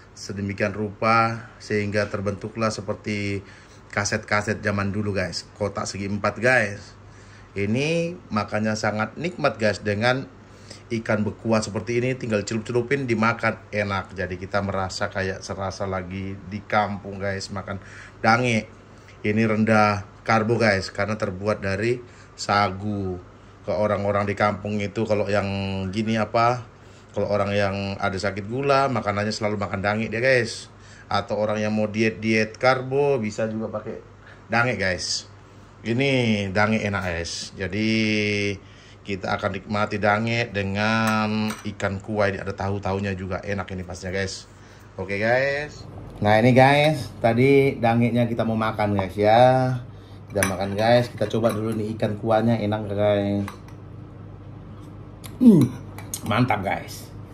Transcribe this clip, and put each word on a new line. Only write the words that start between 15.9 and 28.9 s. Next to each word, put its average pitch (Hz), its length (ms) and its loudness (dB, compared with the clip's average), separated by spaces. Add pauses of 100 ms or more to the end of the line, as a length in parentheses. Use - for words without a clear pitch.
di 101 160 -8
kampung, 101 560 -2
guys, 98 320 -4
makan 98 320 -8 (400)
dange. 117 480 2 (560)
Ini 110 240 2
rendah 107 560 4 (160)
karbo, 113 400 2
guys, 98 320 2
karena 101 240 -2
terbuat 101 400 -2
dari 104 400 -2 (400)
sagu. 98 800 0 (480)
Ke 98 80 0
orang-orang 101 560 0
di 101 80 -4
kampung 104 400 0
itu 101 320 -2
kalau 101 160 2
yang 101 220 0 (420)
gini 110 240 -2
apa, 117 560 0 (440)
kalau 101 160 0
orang 101 240 0
yang 98 220 2 (260)
ada 95 160 -2
sakit 98 320 -6
gula, 139 400 2